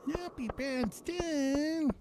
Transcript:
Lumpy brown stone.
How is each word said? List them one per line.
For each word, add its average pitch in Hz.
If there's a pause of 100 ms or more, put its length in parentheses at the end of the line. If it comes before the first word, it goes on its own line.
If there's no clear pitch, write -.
Lumpy 330
brown 254
stone. 311 (100)